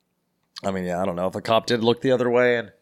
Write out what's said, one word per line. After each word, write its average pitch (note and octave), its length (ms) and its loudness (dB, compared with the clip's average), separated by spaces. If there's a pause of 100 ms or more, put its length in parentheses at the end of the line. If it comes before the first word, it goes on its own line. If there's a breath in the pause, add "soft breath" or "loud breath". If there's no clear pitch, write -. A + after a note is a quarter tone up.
(640)
I G2+ 80 -4
mean, F#2 140 -4
yeah, F2+ 160 -4
I G2 40 -2
don't F2 100 -4
know. F2+ 120 -2
If F2+ 80 -6
a G2+ 60 -8
cop A2+ 240 2
did A2+ 180 0
look A#2 180 2
the C3+ 100 2
other B2 180 0
way B2 280 2
and A2 140 -8 (100)